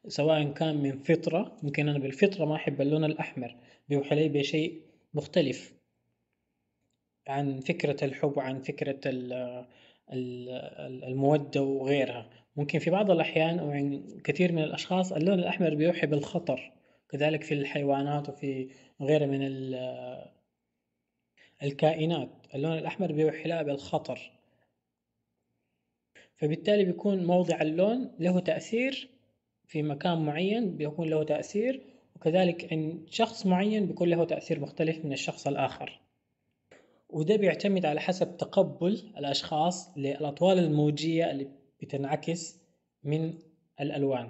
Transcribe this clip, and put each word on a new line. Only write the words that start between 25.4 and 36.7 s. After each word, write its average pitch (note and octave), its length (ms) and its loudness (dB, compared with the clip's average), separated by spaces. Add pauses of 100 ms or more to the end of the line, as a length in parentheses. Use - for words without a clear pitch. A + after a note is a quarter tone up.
فبالتالي F#3+ 480 2
بيكون F#3 400 0
موضع E3+ 380 4
اللون F#3+ 560 2
له F3+ 220 4
تأثير A3+ 720 -2 (560)
في D3+ 160 -4
مكان D#3 420 0
معين، F#3 520 0
بيكون D3+ 320 -4
له D#3 160 2
تأثير، G#3+ 580 -2 (340)
وكذلك E3+ 560 2
عند D#3+ 360 -4
شخص - 380 -2
معين G3+ 400 4
بيكون E3+ 220 0
له E3 160 4
تأثير D#3 360 -2
مختلف D#3 440 -2
من C#3+ 80 -4
الشخص - 340 -6
الآخر. - 540 -4 (1080)